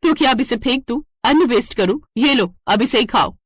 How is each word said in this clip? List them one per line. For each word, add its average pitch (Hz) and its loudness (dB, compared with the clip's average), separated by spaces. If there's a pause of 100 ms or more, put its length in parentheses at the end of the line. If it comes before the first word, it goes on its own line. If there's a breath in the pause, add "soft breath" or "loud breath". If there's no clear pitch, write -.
तो 320 2
क्या 294 0
अब 240 0
इसे 247 -2
फेंक 254 -4
दूं, 240 -4 (240)
अन्न 294 4
वेस्ट 240 0
करूं? 196 0 (180)
ये 262 2
लो, 196 0 (120)
अब 202 0
इसे 254 0
ही 220 2
खाओ। - -2